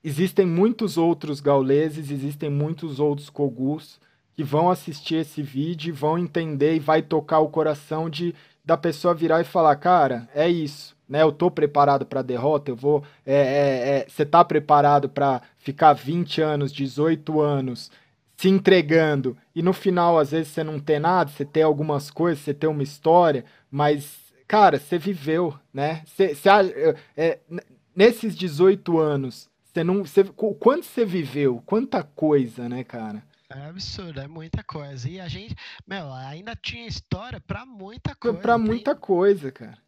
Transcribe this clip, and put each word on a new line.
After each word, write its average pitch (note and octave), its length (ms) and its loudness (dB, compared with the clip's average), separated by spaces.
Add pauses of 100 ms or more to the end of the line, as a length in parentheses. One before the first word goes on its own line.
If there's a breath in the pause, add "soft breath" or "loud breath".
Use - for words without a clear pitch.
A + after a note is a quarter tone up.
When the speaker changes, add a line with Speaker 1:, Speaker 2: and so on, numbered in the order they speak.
Speaker 1:
existem F3+ 400 0
muitos F3+ 540 0
outros D#3 420 0
Gauleses, C#3+ 680 0
existem C#3+ 400 -8
muitos D3 500 -6
outros D3 300 -2
Kogus C#3 680 -6 (360)
que D#3+ 80 -8
vão D#3 280 0
assistir E3+ 460 -6
esse D3+ 260 -6
vídeo D3+ 480 -6
e - 20 -10
vão D3+ 260 -2
entender D#3+ 560 -2
e D3+ 60 0
vai D#3 220 2
tocar D#3 380 0
o D#3+ 100 0
coração D#3 580 -4
de, E3+ 260 -6 (300 soft breath)
da E3 140 2
pessoa F3 360 0
virar D#3+ 280 2
e - 20 -2
falar, D#3 320 2
"Cara, C#3 580 2
é D3+ 140 2
isso, D#3+ 480 -4 (100)
né? D3+ 140 -2
Eu D#3 100 6
tô D3+ 200 0
preparado C#3+ 560 2
pra C3+ 160 -6
derrota, C#3 480 -2
eu A#2+ 40 -6
vou, C#3+ 300 0 (220 loud breath)
é, C3+ 80 0
é, C#3 640 2
é, - 100 -4
cê - 160 -4
tá E3 180 6
preparado D3 640 4
pra C3+ 360 -2 (160 soft breath)
ficar D3 340 4
vinte D#3+ 480 -4
anos, D3 320 -2
dezoito D3+ 680 -2
anos C3+ 480 -4 (440 soft breath)
se - 140 0
entregando D#3+ 880 2 (180)
e E3 80 -4
no F#3 120 2
final, E3+ 440 2
às C#3 120 2
vezes, D#3 180 -2
cê D#3+ 160 -6
não D3+ 160 -8
ter D3 180 0
nada, E3 320 0
cê - 140 -8
ter D#3 160 0
algumas D3+ 500 0
coisas, D#3+ 320 -2
cê D3 120 -4
ter D#3 140 -2
uma D3 140 -2
história, D#3+ 600 2 (260 soft breath)
mas, D3 640 -4 (160)
cara, F#3+ 300 6
cê - 180 -6
viveu, D#3+ 580 -4 (200)
né? D#3 320 -6
Cê, F3+ 280 0
cê, G3 140 0
é, E3 480 4 (180 loud breath)
é, D#3+ 240 -2 (120)
n-, F3 120 -10 (320)
nesses A3 400 4
dezoito F3 640 2
anos, C#3+ 520 -2 (240)
cê E3 100 -2
não, F#3 220 -2
cê, G3 180 4
qu-, G#3 300 -4
quanto D4 320 2
cê A#3+ 180 -2
viveu? C#3 640 -2
Quanta A3 360 -2
coisa, B2+ 640 -2
né, B2 160 -8
cara?" A2 400 -12 (320)
Speaker 2:
É C#3 120 -16
absurdo, F3 520 -14
é C3+ 80 -12
muita E3 380 -10
coisa. C#3 420 -14
E F#3 140 -12
a F3 80 -12
gente, G3+ 260 -12 (320 loud breath)
meu, F3 280 -10
ainda D#3 420 -14
tinha A#3 300 -12
história G#3 520 -10
pra G#3+ 280 -10
muita A3+ 460 -14
Speaker 1:
Pra, - 20 -16
Speaker 2:
coisa, A3 240 -4
Speaker 1:
pra A3+ 160 2
Speaker 2:
tem A3+ 100 0
Speaker 1:
muita A#3 300 -2
coisa, F3+ 580 0
cara. A2 240 -20 (120)